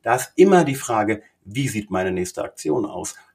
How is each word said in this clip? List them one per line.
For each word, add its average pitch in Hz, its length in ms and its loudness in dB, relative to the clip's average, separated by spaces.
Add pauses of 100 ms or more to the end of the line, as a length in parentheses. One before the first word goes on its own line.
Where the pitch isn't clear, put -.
Da 117 140 0
ist - 200 -4
immer 190 280 6
die 135 120 -2
Frage, 107 460 -2 (220)
wie 117 240 -4
sieht 104 240 -6
meine 92 200 0
nächste 90 320 -4
Aktion - 420 -4
aus? - 300 -10 (200)